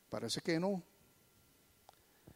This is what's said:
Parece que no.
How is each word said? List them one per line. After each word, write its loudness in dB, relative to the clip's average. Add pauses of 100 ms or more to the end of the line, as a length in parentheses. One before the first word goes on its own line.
Parece -2
que 2
no. 0 (1500)